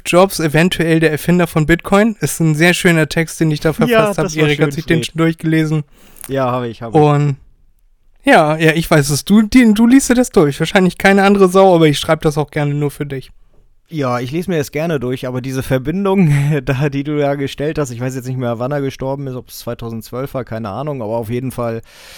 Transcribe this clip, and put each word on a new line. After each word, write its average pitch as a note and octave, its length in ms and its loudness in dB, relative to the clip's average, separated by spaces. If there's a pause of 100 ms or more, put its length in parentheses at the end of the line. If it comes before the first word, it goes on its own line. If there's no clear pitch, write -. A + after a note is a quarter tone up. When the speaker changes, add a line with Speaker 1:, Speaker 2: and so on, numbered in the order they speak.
Speaker 1:
Jobs F#3 340 2
eventuell D#3+ 600 2
der D#3+ 120 2
Erfinder E3+ 340 0
von D#3 200 -2
Bitcoin? G3+ 540 2
Ist - 200 -4
ein D#3+ 140 2
sehr E3+ 180 2
schöner E3 380 2
Text, - 300 -4
den D#3+ 100 2
ich D3+ 100 -2
da D#3+ 100 0
Speaker 2:
Ja, D3 40 -4
Speaker 1:
verfasst A3 440 0
Speaker 2:
das D#3 140 -2
Speaker 1:
hab. D#3 80 -6
Speaker 2:
war - 40 4
Speaker 1:
Erik D3 160 0
hat D#3+ 60 4
Speaker 2:
schön, C#3+ 60 -4
Speaker 1:
sich D3 140 -8
den A#2+ 140 0
Speaker 2:
Fred. A#2 60 -6
Speaker 1:
schon - 120 -10
durchgelesen. D#3+ 640 0 (440)
Speaker 2:
Ja, C3+ 220 -2
hab B2 140 -4
ich, A#2 160 -10
hab A2+ 140 -12
ich. D3+ 60 6
Speaker 1:
Und D3 360 2 (880)
ja, D#3+ 320 4
ja, D#3+ 160 2
ich D#3+ 180 -2
weiß D3 200 2
es. C#3 160 -2
Du, G#3+ 160 4
die, A3 320 4
du A3+ 120 2
liest C4+ 220 4
dir B3 60 4
das B3 160 0
durch. D3 300 2
Wahrscheinlich F3+ 360 2
keine G3 280 4
andere G3 240 4
Sau, F#3+ 260 6
aber E3 140 6
ich C#3+ 100 0
schreib D#3+ 240 -2
das D#3 160 0
auch D3 120 -4
gerne D3 240 -4
nur D3 160 -4
für D3 160 -10
dich. C#3 260 -12 (560)
Speaker 2:
Ja, B2+ 320 -4
ich B2+ 100 -8
lese E3+ 200 -6
mir F3 80 0
das C#3 120 -4
gerne D3+ 300 -4
durch, B2 260 -6
aber B2+ 160 -6
diese C3 200 -4
Verbindung, E3+ 720 0 (160)
<laughs> D3 160 -2
da, C#3+ 240 -2
die C#3 160 -4
du D3+ 140 -4
da C#3+ 160 0
gestellt C#3+ 440 -6
hast, C#3 120 -4
ich A#2+ 100 -10
weiß B2+ 140 -6
jetzt B2+ 140 -10
nicht C3 100 -6
mehr, A#2+ 200 -4
wann B2 140 -4
er D3 80 -4
gestorben C#3 460 -8
ist, C3 80 -10
ob B2 140 -14
es - 100 -20
zweitausendzwölf A#2 760 -10
war, B2+ 100 -6
keine A2 260 -10
Ahnung, C3+ 320 -8
aber A2 140 -6
auf A#2 140 -6
jeden B2 200 -6
Fall, A#2 320 -8 (360)